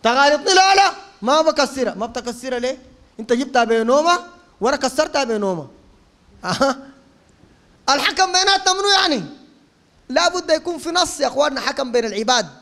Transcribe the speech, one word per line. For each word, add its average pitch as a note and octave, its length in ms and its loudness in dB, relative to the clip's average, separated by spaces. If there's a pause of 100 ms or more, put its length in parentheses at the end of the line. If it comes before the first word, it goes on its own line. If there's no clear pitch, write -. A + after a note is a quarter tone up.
تغالطني: C#4+ 520 2
"لا، F#4+ 200 6
لا، G4 180 4 (300)
ما C#4+ 200 2
بكسرها." C4+ 520 0
ما G#3 120 -6
بتكسرها A#3+ 520 -8
ليه؟ B3+ 200 -4 (420)
انت A3 120 -2
جبتها B3 320 2
بنومه B3+ 540 2 (420)
وانا B3+ 160 0
كسرتها C#4 480 -2
بنومه. G3 440 -4 (760)
أها. C4 340 -2 (1080)
الحكم C#4+ 380 2
بيناتنا F#4+ 460 0
منو G4 160 -2
يعني؟ F#4 360 2 (840)
لا D#4+ 200 0
بد F4 220 -4
يكون D#4+ 280 -2
في D#4+ 120 -8
نص E4+ 300 -2
يا C#4 60 0
اخواننا C4+ 340 -2
حكم C4 320 -6
بين A#3+ 120 0
العباد. A3 440 0 (140)